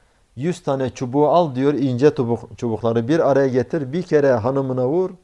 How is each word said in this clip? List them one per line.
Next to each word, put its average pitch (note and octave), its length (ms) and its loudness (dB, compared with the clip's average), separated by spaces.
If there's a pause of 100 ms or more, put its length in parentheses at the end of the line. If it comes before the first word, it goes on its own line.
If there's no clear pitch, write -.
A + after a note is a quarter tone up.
(360)
"Yüz E3 280 -6
tane C3+ 260 -2
çubuğu C#3 380 0
al," D3+ 280 2
diyor, C#3 180 0
"ince C3 340 2
çubuk-, A#2 500 -2
çubukları A#2 500 -2
bir D3 240 2
araya C#3 160 4
getir, B2+ 460 -2
bir F3 100 -2
kere D3 280 2
hanımına B2+ 560 0
vur, F3+ 240 -2 (120)